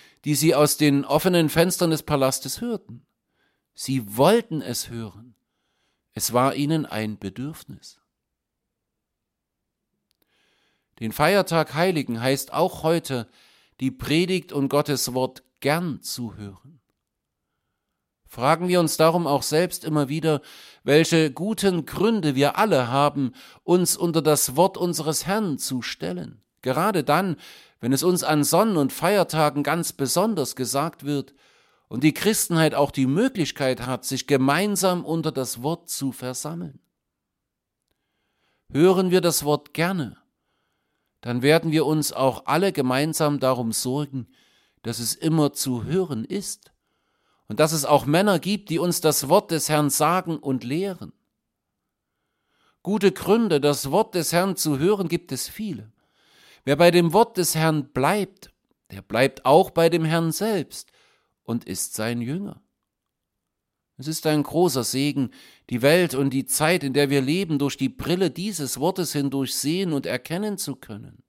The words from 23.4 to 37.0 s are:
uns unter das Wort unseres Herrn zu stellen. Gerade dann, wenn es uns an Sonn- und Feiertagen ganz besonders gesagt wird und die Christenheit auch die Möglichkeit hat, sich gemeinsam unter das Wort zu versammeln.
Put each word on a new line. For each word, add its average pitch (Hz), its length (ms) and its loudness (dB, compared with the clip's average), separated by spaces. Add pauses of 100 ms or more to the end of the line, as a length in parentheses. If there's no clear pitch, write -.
uns 175 320 2
unter 165 280 0
das 147 320 2
Wort 185 200 2
unseres 156 520 -4
Herrn 196 320 -2
zu 123 240 -6
stellen. - 560 -10 (240)
Gerade 160 400 0
dann, 170 320 0 (440)
wenn 123 140 0
es 135 80 0
uns 175 220 2
an 151 200 2
Sonn- 196 340 2
und 139 140 2
Feiertagen 156 680 0
ganz 147 320 -2
besonders 170 640 -2
gesagt 139 500 -4
wird 143 300 -4 (540)
und 117 140 -4
die 151 100 6
Christenheit 170 600 2
auch 143 160 2
die 135 160 0
Möglichkeit 143 800 0
hat, 127 200 -6
sich 131 200 -6
gemeinsam 175 800 2
unter 160 260 -2
das 123 300 -6
Wort 160 280 -6
zu 135 220 -4
versammeln. 151 680 -10 (1900)